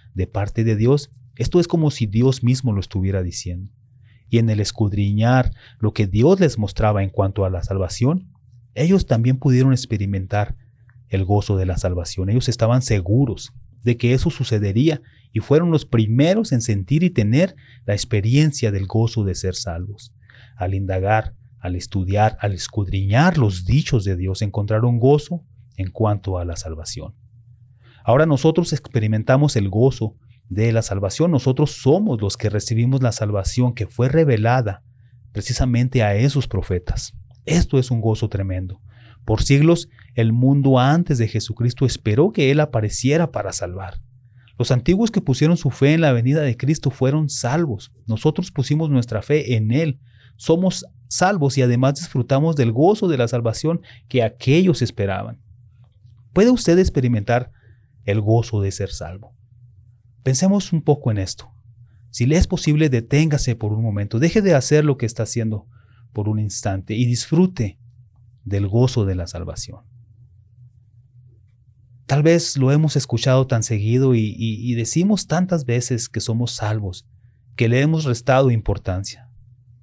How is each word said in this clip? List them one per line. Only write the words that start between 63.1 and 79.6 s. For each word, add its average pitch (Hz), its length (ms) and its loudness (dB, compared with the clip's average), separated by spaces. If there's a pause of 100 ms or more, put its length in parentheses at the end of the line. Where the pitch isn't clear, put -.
por 107 160 -4
un 110 100 -2
momento. 104 380 -2
Deje 170 220 2
de 190 120 4
hacer 151 300 2
lo 147 140 2
que - 80 -4
está 110 180 -6
haciendo 110 440 -4 (440)
por 104 160 -4
un 107 120 0
instante 98 560 -6
y 123 100 0
disfrute 156 760 -2 (640)
del 101 240 -2
gozo 117 380 2
de 95 100 -2
la 87 120 -6
salvación. - 580 -12 (2250)
Tal 143 180 0
vez 165 340 2
lo 131 140 2
hemos 151 240 2
escuchado 131 520 0
tan 117 160 0
seguido 120 520 2
y, 113 40 2
y, 110 520 -4
y 117 40 -2
decimos 170 520 0
tantas 170 380 -2
veces 120 440 -2
que - 100 -8
somos 117 320 -2
salvos, 104 560 -6 (480)
que 113 140 2
le 123 120 2
hemos 156 220 0
restado 131 480 2
importancia. 98 800 -4 (540)